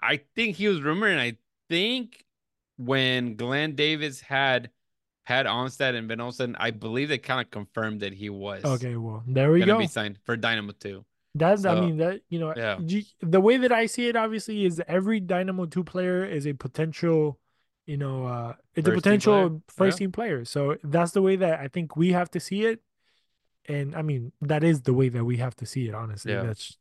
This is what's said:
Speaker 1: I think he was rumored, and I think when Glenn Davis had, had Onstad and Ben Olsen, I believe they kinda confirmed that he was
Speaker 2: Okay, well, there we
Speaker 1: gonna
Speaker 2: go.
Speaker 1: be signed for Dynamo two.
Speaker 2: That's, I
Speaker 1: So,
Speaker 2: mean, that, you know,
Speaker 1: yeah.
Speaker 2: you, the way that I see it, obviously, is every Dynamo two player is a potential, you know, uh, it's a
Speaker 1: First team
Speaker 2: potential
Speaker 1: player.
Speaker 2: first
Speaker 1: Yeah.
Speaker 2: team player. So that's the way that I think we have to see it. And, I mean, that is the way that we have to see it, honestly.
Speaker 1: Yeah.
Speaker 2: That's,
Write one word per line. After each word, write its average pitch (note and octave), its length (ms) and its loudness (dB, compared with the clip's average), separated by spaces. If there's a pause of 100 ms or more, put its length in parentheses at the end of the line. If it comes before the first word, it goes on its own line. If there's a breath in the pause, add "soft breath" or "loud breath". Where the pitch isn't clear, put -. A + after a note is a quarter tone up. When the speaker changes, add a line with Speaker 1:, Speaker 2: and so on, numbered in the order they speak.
Speaker 1:
I C#3+ 160 0 (180)
think A3 220 -2
he G#3 100 0
was F3+ 140 2
rumored, F#3 300 2
and D3+ 100 2
I A#2+ 160 -2 (320)
think A#3 560 -4 (520)
when B2+ 600 0
Glenn C#3 380 -2
Davis D3 460 -2
had, C3+ 500 0 (540)
had B2+ 220 0
Onstad B2+ 480 -2
and A2+ 120 -6
Ben A#2 140 -6
Olsen, B2 380 -4
I A#2 120 -2
believe A2+ 380 -4
they C#3 100 -2
kinda B2+ 260 -2
confirmed G#2+ 560 -6
that G2 120 -6
he G#2 160 -10
was G2+ 580 -4
Speaker 2:
Okay, A#2+ 80 -6
well, A2+ 320 -8
there C3+ 240 4
we F3 100 8
Speaker 1:
gonna G3+ 140 6
Speaker 2:
go. - 0 -
Speaker 1:
be G#3+ 120 0
signed G#2 380 -4
for A#2 120 -2
Dynamo G#2+ 360 -2
two. G2 320 -12 (300)
Speaker 2:
That's, F#3+ 300 4
I F3 100 4
Speaker 1:
So, - 0 -
Speaker 2:
mean, F3 220 0
that, F3+ 320 -2
you E3+ 100 -4
know, D#3 160 -4
Speaker 1:
yeah. A2 280 -2
Speaker 2:
you, G3 200 -2 (160)
the F3 200 4
way A3+ 180 6
that B3 140 4
I A3+ 140 4
see A#3+ 220 -2
it, A#3 80 0
obviously, A3 500 -2
is E3+ 220 0
every F#3+ 320 2
Dynamo F#3 480 -2
two F3+ 160 -4
player F3+ 420 -2
is D3+ 220 -4
a D3 60 -2
potential, D#3 840 0 (460)
you D3 120 -6
know, C3+ 280 -4
uh, A#2+ 300 -6 (180)
it's E3 140 0
a F#3 40 4
Speaker 1:
First F3 160 2
team G3+ 140 6
Speaker 2:
potential - 0 -
Speaker 1:
player. F#3+ 480 4
Speaker 2:
first F#3 300 2
Speaker 1:
Yeah. - 0 -
Speaker 2:
team F#3+ 120 -2
player. E3+ 340 -4
So C#3+ 380 -2
that's E3+ 280 2
the G3 100 2
way F#3+ 140 4
that E3+ 240 2
I C#3 80 -8
think E3 280 -6
we F3 180 4
have F3+ 180 0
to F3 80 -4
see G3+ 260 -4
it. A3+ 160 -2 (840)
And, C#3+ 280 -4
I D#3+ 60 -4
mean, C#3 300 -2 (100)
that D3+ 220 2
is D#3 200 4
the C3 100 4
way C3 160 4
that A#2 160 -2
we A#2+ 120 0
have B2 200 -4
to A#2 80 -10
see B2 240 -4
it, G#2 40 -8
honestly. G#2+ 380 -6
Speaker 1:
Yeah. G2 120 0
Speaker 2:
That's, - 380 -8